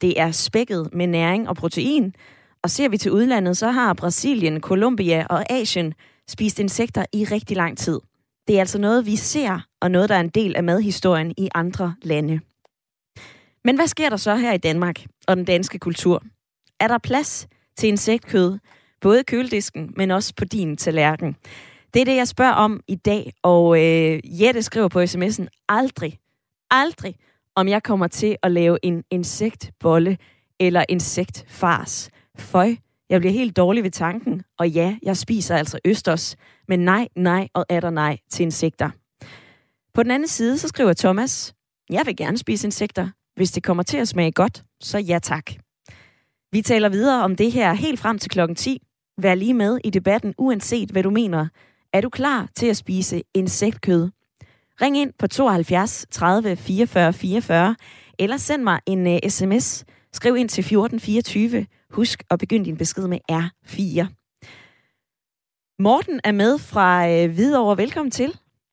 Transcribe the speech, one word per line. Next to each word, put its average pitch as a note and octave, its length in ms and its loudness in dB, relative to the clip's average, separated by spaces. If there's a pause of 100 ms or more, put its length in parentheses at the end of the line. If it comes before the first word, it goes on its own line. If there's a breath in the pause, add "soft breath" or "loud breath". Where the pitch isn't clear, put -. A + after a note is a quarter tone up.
Det F3 180 2
er E3 120 2
spækket F#3 640 -2
med F3 140 -2
næring E3+ 420 0
og F3 60 -4
protein. F#3+ 600 -2 (480 soft breath)
Og F3+ 60 -2
ser C#4 200 0
vi G#3 80 0
til - 140 -2
udlandet, G3+ 460 2
så A3+ 140 0
har B3 220 2
Brasilien, E3+ 680 0
Colombia F#3+ 680 2
og - 220 -2
Asien F#3 420 -2 (340 soft breath)
spist - 320 -4
insekter G3+ 540 -2
i G#3+ 180 0
rigtig G#3 260 -4
lang E3+ 200 -2
tid. D#3+ 220 -2 (480)
Det G#3 80 4
er G3 40 6
altså F#3+ 200 0
noget, A3 260 2
vi G#3 100 -2
ser, G#3+ 440 -2 (220)
og F3+ 100 2
noget, F#3 180 4
der G#3 60 4
er F#3 40 4
en E3+ 100 0
del G#3 260 0
af F3+ 80 0
madhistorien F3 760 0
i F#3+ 180 -4
andre F3 460 -4
lande. D#3 380 -2 (1200 loud breath)
Men B3 120 2
hvad D#4+ 120 2
sker D4+ 220 -2
der G#3+ 80 -2
så G#3 180 0
her A#3+ 180 0
i F#3 40 0
Danmark E3+ 420 -2 (280)
og F#3 100 4
den F3+ 80 -4
danske F3+ 340 0
kultur? F3 440 0 (560)
Er G#3+ 80 0
der A#3+ 100 2
plads C4 500 -4 (300)
til A3 120 2
insektkød, G3+ 680 0 (420 soft breath)
både G#3 180 6
i C4+ 40 2
køledisken, A3+ 720 -4
men F#3+ 160 0
også G3 260 -2
på G#3 80 -4
din E3+ 320 -4
tallerken? D#3 580 0 (580 loud breath)
Det A#3+ 80 6
er B3+ 40 2
det, C4 100 2
jeg B3 120 2
spørger B3 260 2
om G#3+ 340 2
i F#3+ 80 -4
dag, G#3 380 -2 (100)
og, E3+ 340 6
øh, D#3+ 420 4 (220)
Jette A#3 220 4
skriver A3 240 0
på F3 180 2
S F3+ 120 -4
M F3+ 40 -4
S'en: G3 260 -4 (220)
"Aldrig, G#3+ 500 -2 (520)
aldrig, C4 440 0 (400)
om F#3+ 120 2
jeg G#3 160 0
kommer F#3+ 240 0
til G#3+ 360 -2
at F3+ 80 2
lave E3+ 320 4
en E3+ 280 -2
insektbolle F3 1040 0 (420 soft breath)
eller F3+ 300 2
insektfars. - 1200 -4 (260 soft breath)
Føj, F#3 320 2 (400)
jeg F3+ 120 2
bliver F#3 120 2
helt A3+ 240 -2
dårlig G3 260 2
ved F3 80 -4
tanken, F#3 520 -4 (160)
og F3 100 2
ja, E3+ 340 0
jeg F#3+ 140 -2
spiser F#3 380 -2
altså D3+ 300 -2
østers, F3+ 520 0 (300 soft breath)
men F#3 120 2
nej, F#3+ 360 2
nej F3+ 380 0
og F#3 160 -2
atter E3+ 200 -2
nej D3+ 280 -2 (120)
til - 140 -4
insekter." D#3 460 -2 (1040 loud breath)
På A#3 100 2
den A#3+ 80 0
anden C#4+ 160 0
side, A#3+ 300 0
så D#4+ 100 -6
skriver A3+ 260 2
Thomas: G3+ 600 0 (360)
"Jeg F#3 160 0
vil - 120 -6
gerne E3 200 -4
spise G#3+ 300 -4
insekter. F#3 420 -6 (260)
Hvis F#3 160 0
det - 120 -6
kommer F3+ 200 0
til C#4+ 140 -4
at A#3+ 100 0
smage E3+ 240 0
godt, - 320 0 (160)
så - 200 -6
ja F3 200 -2
tak." - 260 -4 (1080 soft breath)
Vi G#3+ 100 0
taler G#3+ 280 2
videre A#3 340 2
om F#3 120 0
det A3 160 2
her A3 220 2
helt C4+ 260 -2
frem G#3+ 200 -2
til - 120 -8
klokken E3+ 240 0
ti. B3+ 240 -4 (420)
Vær F#3 140 4
lige G#3+ 180 0
med A3+ 300 0
i G#3+ 60 -4
debatten, G3 480 0
uanset A3+ 540 -2
hvad F#3+ 120 0
du G3 60 0
mener. F#3+ 380 0 (460 soft breath)
Er F#3+ 80 4
du A#3+ 80 -4
klar C4 460 -2
til A#3+ 120 0
at G#3 100 2
spise F#3 460 -4 (100)
insektkød? F#3 760 0 (720 soft breath)
Ring C#4 160 2
ind C#4+ 220 -2
på G3+ 80 0
tooghalvfjerds F#3+ 840 0
tredive F#3+ 440 2
fireogfyrre F#3+ 580 2
fireogfyrre, F#3+ 600 0 (440 loud breath)
eller A3 180 -2
send C#4+ 260 -2
mig F#3 220 2
en, F#3 220 0
øh, F3 220 0
S F#3+ 160 -2
M G3 140 2
S. - 260 -4 (280 soft breath)
Skriv B3 220 0
ind A#3+ 140 0
til F#3 140 -2
fjorten A3 360 0
fireogtyve. A3 680 -2 (240)
Husk - 420 -2
at F3 80 2
begynde G3+ 260 0
din D#3 120 -6
besked F#3 300 -4
med F3 120 -4 (100)
R E3 200 -2 (160)
fire. F3+ 420 -4 (1700 soft breath)
Morten C4 440 2
er G#3 80 2
med G#3+ 280 2 (140)
fra, F3+ 360 4
øh, E3+ 240 2
Hvidovre. A3 440 2
Velkommen C4 340 -2
til. B3+ 180 -2 (440)